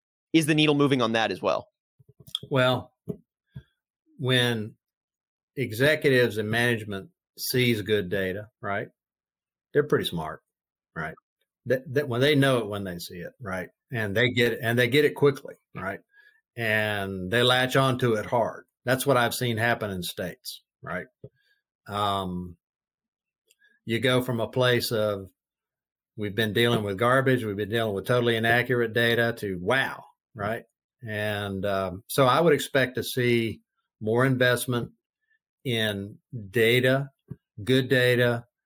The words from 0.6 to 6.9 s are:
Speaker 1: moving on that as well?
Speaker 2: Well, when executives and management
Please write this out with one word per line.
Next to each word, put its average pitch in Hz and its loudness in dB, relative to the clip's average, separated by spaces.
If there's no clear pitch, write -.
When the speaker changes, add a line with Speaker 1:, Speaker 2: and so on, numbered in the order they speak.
Speaker 1:
moving 143 4
on 113 0
that 110 2
as 90 -8
well? 85 -2
Speaker 2:
Well, 127 0
when 123 0
executives 127 2
and 107 -2
management 107 -2